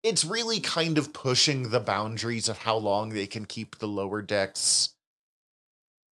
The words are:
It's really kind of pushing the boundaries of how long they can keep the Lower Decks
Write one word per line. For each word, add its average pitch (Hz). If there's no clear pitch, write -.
It's 220
really 226
kind 165
of 147
pushing 127
the 120
boundaries 110
of 110
how 113
long 107
they 104
can 107
keep -
the 110
Lower 101
Decks -